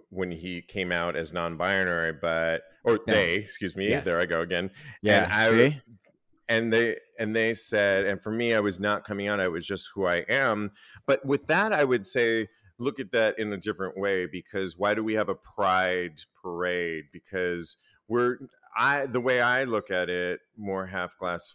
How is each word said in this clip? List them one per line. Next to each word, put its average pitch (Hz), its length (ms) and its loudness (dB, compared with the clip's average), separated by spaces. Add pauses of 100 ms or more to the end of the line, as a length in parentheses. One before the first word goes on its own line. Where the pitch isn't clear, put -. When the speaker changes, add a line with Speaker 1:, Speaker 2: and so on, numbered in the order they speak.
(100)
Speaker 1:
when 92 200 -4
he 85 320 -8
came 90 300 -4
out 85 240 0
as 80 160 -6
non-binary, 85 800 0 (100)
but, 82 400 0 (220)
or 113 220 4
Speaker 2:
Yeah. 110 80 2
Speaker 1:
they, 90 200 2
excuse 101 400 -6
me, 98 140 -2
Speaker 2:
Yes. 135 160 0
Speaker 1:
there 85 160 2
I 90 60 0
go 82 160 0
again. 87 280 -4 (320)
Speaker 2:
Yeah, 101 220 4
Speaker 1:
And 87 80 -2
I, 110 180 4
Speaker 2:
see? 127 300 6 (680)
Speaker 1:
and 113 240 2
they, 117 260 2 (200)
and 110 160 -2
they 113 200 2
said, 101 500 2
and 98 180 -2
for 107 80 -6
me, 117 240 2
I 107 60 4
was 98 180 0
not 104 240 0
coming 101 240 -6
out, 104 140 0
I 92 80 2
was 85 180 -4
just - 260 -6
who 95 140 0
I 87 120 2 (100)
am. 110 420 0 (340)
But 139 220 2
with 143 220 0
that, 202 240 2
I 151 100 4
would 123 240 2
say, 113 400 2 (320)
look 127 220 -4
at 107 100 -10
that 110 300 2
in 104 120 -4
a 101 40 -4
different 92 420 -6
way, 95 280 0
because 90 520 -6
why 101 160 2
do 110 80 0
we 110 120 -2
have 104 140 0
a 95 60 -2
pride 92 840 0 (200)
parade? 87 720 -4
Because 90 640 -6 (300)
we're, 123 300 0 (400)
I, 139 300 2
the 123 140 -2
way 123 200 2
I 123 240 2
look 107 260 -2
at 90 200 0
it, 90 280 -2 (180)
more 95 300 -6
half 90 320 -8
glass 87 360 -6